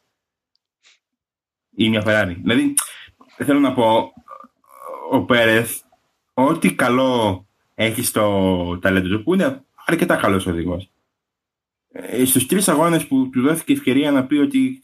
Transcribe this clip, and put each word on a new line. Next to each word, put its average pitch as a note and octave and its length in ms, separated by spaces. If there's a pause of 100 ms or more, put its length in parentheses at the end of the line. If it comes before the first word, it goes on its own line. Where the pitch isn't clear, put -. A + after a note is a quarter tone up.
(1800)
Ή A2+ 120
μια A2 180
Ferrari. G#2+ 360
Δηλαδή, C#3 320 (600)
θέλω C#3 240
να C3+ 120
πω, A2+ 400 (1000)
ο C3 140
Πέρεθ, A2+ 560 (540)
ό,τι C#3+ 400
καλό B2 720 (280)
έχει A2 280
στο F#2+ 800
ταλέντο F#2+ 260
του, G#2+ 140
που E3+ 120
είναι G3 300 (220)
αρκετά E3 300
καλός G2 300
οδηγός, F2 440 (1000)
ε, G#2+ 320
στους B2+ 220
τρεις - 220
αγώνες D#3+ 380
που C3 240
του C3 120
δόθηκε D#3 300
ευκαιρία C#3 380
να C3+ 160
πει D3 100
ότι, C3+ 480